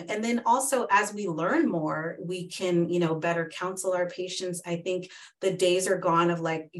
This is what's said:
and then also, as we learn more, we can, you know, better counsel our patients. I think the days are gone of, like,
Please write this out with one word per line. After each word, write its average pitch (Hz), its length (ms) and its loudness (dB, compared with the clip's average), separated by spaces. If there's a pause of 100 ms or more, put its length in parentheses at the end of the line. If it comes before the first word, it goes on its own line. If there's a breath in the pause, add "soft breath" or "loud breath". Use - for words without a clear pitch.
and 214 140 -4
then 233 240 0
also, 254 420 2
as 208 240 4
we 208 140 -4
learn 196 420 2
more, 156 500 -2
we 180 280 -8
can, 175 420 2
you 175 100 2
know, 165 140 2
better 165 340 -2
counsel 185 440 -4
our 180 160 0
patients. 180 580 -6
I 170 120 -4
think 180 340 -6 (300 loud breath)
the 190 100 2
days 180 340 2
are 190 120 2
gone 170 340 4
of, 165 80 0
like, 160 300 -4 (100)